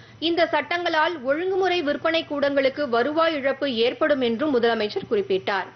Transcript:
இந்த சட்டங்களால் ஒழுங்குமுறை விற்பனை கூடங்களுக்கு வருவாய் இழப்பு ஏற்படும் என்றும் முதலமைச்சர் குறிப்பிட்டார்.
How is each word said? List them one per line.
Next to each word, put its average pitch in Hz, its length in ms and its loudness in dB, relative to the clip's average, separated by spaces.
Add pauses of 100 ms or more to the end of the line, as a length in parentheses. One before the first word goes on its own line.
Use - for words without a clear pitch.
(200)
இந்த 330 280 2
சட்டங்களால் 330 760 0
ஒழுங்குமுறை 359 600 0
விற்பனை 320 440 0
கூடங்களுக்கு 285 640 0
வருவாய் 302 440 2
இழப்பு 277 400 -2
ஏற்படும் 269 480 2
என்றும் 233 400 0
முதலமைச்சர் 226 480 0
குறிப்பிட்டார். 196 680 0